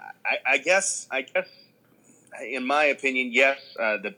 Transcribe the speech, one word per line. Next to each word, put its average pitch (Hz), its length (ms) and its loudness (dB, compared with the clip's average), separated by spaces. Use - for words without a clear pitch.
I, 127 140 -2
I 139 40 2
guess, 180 520 0
I 131 120 -4
guess, 180 240 -4
in 127 220 -6
my 143 180 4
opinion, 131 480 0
yes, 135 260 4
uh, 107 200 0
the, 98 200 -8